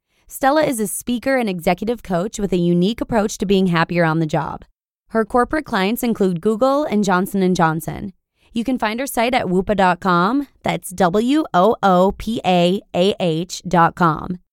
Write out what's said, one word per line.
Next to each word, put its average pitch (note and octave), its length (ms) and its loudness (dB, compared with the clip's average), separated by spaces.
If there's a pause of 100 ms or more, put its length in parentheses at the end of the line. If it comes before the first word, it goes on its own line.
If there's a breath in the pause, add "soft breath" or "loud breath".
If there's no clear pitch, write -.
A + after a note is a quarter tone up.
(320)
Stella D4 300 2
is C4 160 -2
a G#3+ 80 -2
speaker B3 500 -4
and A3+ 140 0
executive F#3+ 540 -2
coach F#3 340 -4
with G3 140 -4
a F#3 40 2
unique F3 440 2
approach G#3+ 360 -2
to - 80 -4
being F#3+ 220 2
happier E3+ 380 0
on D#3+ 160 0
the D#3+ 60 0
job. - 380 -4 (440)
Her A3+ 160 0
corporate B3+ 400 0
clients G#3 400 -2
include F#3+ 360 0
Google C4 440 0
and G#3 180 0
Johnson F#3+ 400 0
and F3+ 140 2
Johnson. E3 560 -2 (400)
You A#3 100 -4
can B3 160 -2
find A3+ 220 -4
her C#4 80 -6
site B3 260 -2
at - 120 0
whoopa F#3 280 0
dot F#3 240 2
com. G3 480 0 (160)
That's - 280 -4
W G#3+ 520 2 (100)
O G3 300 4
O F#3+ 340 4
P - 300 -6
A F3+ 340 2 (140)
A F#3 240 2
H E3+ 480 -4
dot E3+ 300 2
com. F3 420 -2 (140)